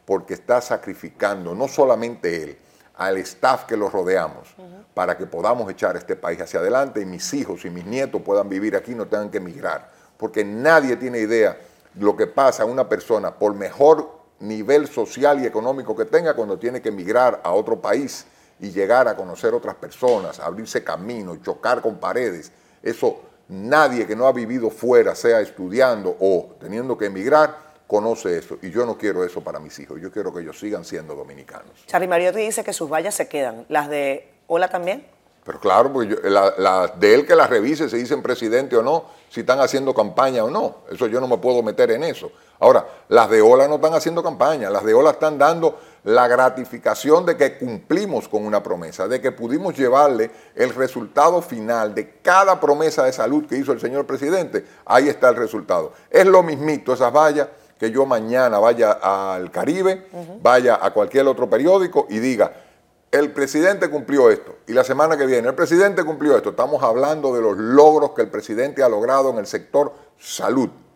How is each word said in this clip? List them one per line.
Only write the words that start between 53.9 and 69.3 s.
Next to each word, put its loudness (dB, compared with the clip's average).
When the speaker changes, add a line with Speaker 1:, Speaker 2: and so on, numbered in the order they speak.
Speaker 1:
presidente. -4
Ahí 4
está 2
el 4
resultado. -4
Es 6
lo 8
mismito -2
esas 2
vallas 2
que -2
yo 2
mañana 0
vaya 4
al -2
Caribe, -2
Speaker 2:
Ujú. -16
Speaker 1:
vaya 4
a -2
cualquier 2
otro 0
periódico 2
y -4
diga, 0
"El 2
presidente 0
cumplió 4
esto", 0
y -8
la 4
semana 2
que 0
viene, 0
"El -2
presidente 2
cumplió 2
esto". -4
Estamos -2
hablando 0
de 0
los 0
logros 6
que -2
el -4
presidente -4
ha 6
logrado 0